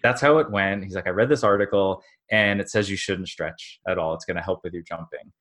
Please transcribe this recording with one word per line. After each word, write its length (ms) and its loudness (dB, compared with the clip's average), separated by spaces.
that's 180 2
how 180 6
it 120 0
went. 340 0
He's 100 -10
like, 140 -4
"I 20 -2
read 180 2
this 140 2
article 600 2
and 300 4
it 100 -6
says 180 0
you 80 -4
shouldn't 320 -4
stretch 600 -10
at 100 0
all. 160 -2
It's 100 -10
gonna 180 -6
help 200 -4
with 100 -10
your 120 -12
jumping." 560 -14